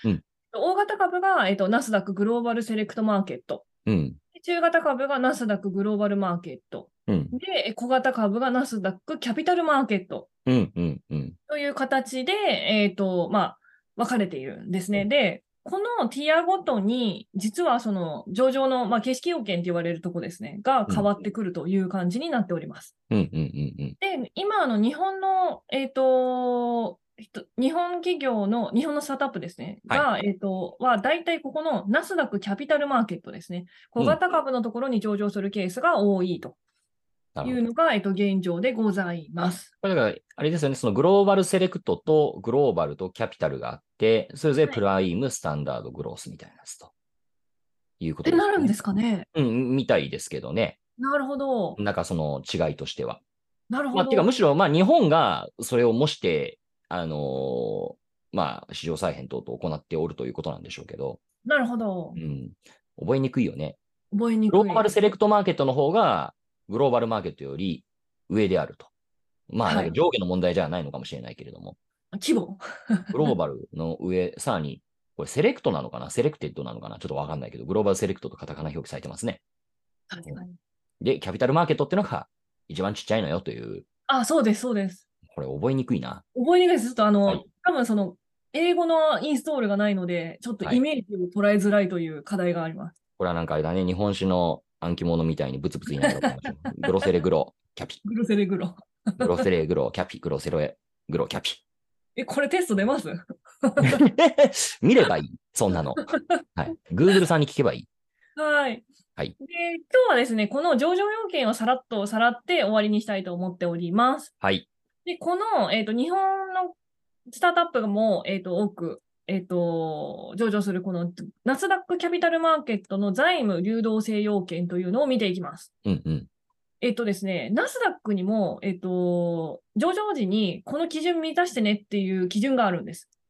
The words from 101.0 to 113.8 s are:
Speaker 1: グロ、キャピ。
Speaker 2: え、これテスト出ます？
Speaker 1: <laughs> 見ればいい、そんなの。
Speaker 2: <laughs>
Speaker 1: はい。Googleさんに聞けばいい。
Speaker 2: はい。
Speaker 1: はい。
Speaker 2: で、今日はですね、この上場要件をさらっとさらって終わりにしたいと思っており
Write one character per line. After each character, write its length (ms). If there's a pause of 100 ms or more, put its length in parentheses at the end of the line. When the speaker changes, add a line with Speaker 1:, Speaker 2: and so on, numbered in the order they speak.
Speaker 1:
グ 80
ロ、 100
キ 80
ャ 60
ピ。 100 (640)
Speaker 2:
え、 100
こ 160
れ 60
テ 140
ス 60
ト 80
出 100
ま 140
す？ 100 (520)
Speaker 1:
<laughs> 1200
見 100
れ 120
ば 120
い 40
い、 100 (220)
そ 140
ん 60
な 80
の。 160
Speaker 2:
<laughs> 560
Speaker 1:
は 120
い。 100 (180)
Google 320
さ 120
ん 20
に 80
聞 80
け 80
ば 100
い 60
い。 80 (520)
Speaker 2:
は 300
い。 140 (320)
Speaker 1:
は 80
い。 160
Speaker 2:
で、 60 (460)
今 160
日 20
は 60
で 100
す 100
ね、 120
こ 140
の 160
上 180
場 140
要 180
件 200
を 80
さ 100
ら 100
っ 140
と 160
さ 140
ら 100
っ 140
て 200
終 80
わ 120
り 80
に 100
し 40
た 120
い 60
と 100
思 180
っ 60
て 80
お 100
り 160